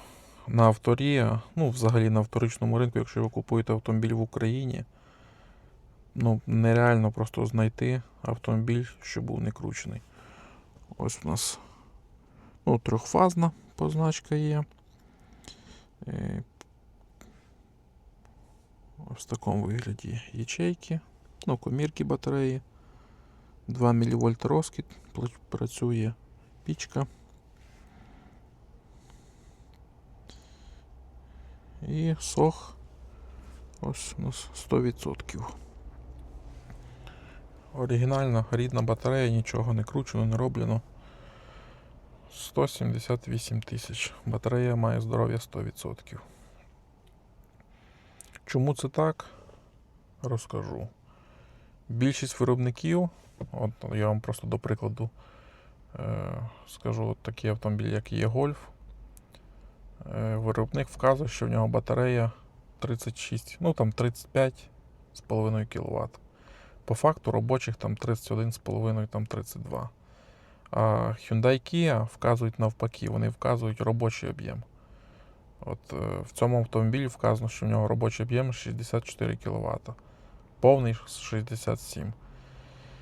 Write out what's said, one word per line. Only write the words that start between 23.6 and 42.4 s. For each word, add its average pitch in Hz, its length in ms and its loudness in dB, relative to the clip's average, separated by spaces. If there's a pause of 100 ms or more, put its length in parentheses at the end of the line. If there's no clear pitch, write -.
Два 120 240 4
мілівольт 117 520 4
розкид, 151 400 0 (300)
пл-, 120 220 -6 (120)
працює 117 640 0 (520)
пічка. 143 420 -4 (4000)
І 156 320 0
сох - 560 0 (1040)
ось - 380 -6
у - 40 -6
нас - 320 -6
сто - 280 2
відсотків. - 640 -4 (2250)
Оригінальна, 127 760 2
рідна 120 320 2
батарея, 123 480 2
нічого 113 420 2
не 110 120 2
кручено, 113 420 0
не 110 100 2
роблено. 117 440 0 (1500)
Сто - 340 0